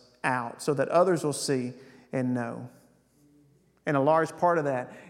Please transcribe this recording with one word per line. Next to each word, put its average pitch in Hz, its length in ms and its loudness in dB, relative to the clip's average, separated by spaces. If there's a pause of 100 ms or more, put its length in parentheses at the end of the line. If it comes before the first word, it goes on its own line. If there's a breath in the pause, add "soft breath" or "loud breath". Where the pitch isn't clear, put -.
(240)
out 123 380 -4
so 151 120 -2
that 135 140 0
others 175 380 4
will 143 80 0
see 127 400 -2 (400 loud breath)
and 127 200 0
know. 120 360 -6 (1160)
And 151 120 0
a 135 40 2
large 156 360 2
part 175 200 4
of 156 60 0
that 127 300 -4 (160 loud breath)